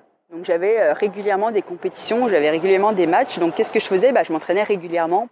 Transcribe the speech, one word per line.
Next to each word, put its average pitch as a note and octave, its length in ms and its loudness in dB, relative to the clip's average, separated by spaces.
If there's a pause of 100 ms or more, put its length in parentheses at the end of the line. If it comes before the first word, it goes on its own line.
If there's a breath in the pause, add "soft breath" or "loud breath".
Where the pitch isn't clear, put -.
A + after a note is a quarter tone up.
(300)
Donc E3+ 140 -12
j'avais, F#3+ 340 0
euh, D#3+ 140 2
régulièrement G3+ 580 -2
des G#3 120 0
compétitions, A3 640 -4
j'avais D3+ 220 2
régulièrement F#3+ 420 2
des F#3 140 2
matchs. G3 320 0
Donc E3+ 160 0
qu'est-ce A3 160 0
que A3+ 100 0
je - 60 -4
faisais ? G3+ 260 2
Bah, G3 120 2
je - 60 -8
m'entraînais F3 320 -2
régulièrement F3 680 -2